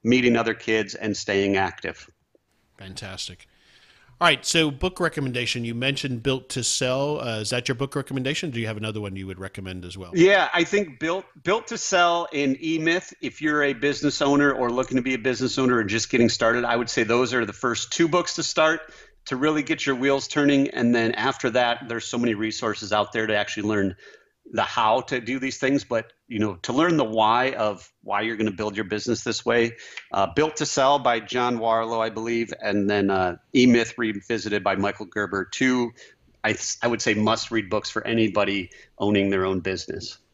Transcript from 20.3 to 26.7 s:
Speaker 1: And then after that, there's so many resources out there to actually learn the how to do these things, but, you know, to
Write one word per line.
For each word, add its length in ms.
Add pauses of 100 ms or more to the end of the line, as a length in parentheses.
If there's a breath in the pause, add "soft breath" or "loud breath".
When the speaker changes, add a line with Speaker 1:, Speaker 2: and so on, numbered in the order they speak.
Speaker 1:
And 260
then 180
after 380
that, 360
there's 200
so 100
many 160
resources 640
out 180
there 140
to 100
actually 320
learn 280 (560 loud breath)
the 100
how 380
to 200
do 200
these 180
things, 240
but, 300 (160)
you 100
know, 240
to 100